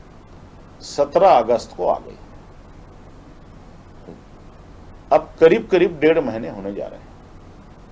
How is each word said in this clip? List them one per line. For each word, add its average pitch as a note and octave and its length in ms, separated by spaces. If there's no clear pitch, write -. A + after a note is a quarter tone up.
सत्रह F3 480
अगस्त A#2 460
को F3+ 100
आ D#2 120
गई। - 180
अब D3+ 200
करीब F#3+ 260
करीब F3 340
डेढ़ D#3+ 200
महीने B2 280
होने G2+ 260
जा D2 120
रहे - 140
हैं। - 80